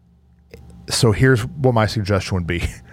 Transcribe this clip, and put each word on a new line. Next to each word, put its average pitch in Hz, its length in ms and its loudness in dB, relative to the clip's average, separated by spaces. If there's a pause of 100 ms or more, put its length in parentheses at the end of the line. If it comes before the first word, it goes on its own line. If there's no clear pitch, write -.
(880)
So - 220 2
here's 123 340 2
what 131 280 0
my 110 120 2
suggestion 101 500 -2
would 87 120 -2
be. 87 160 -4 (300)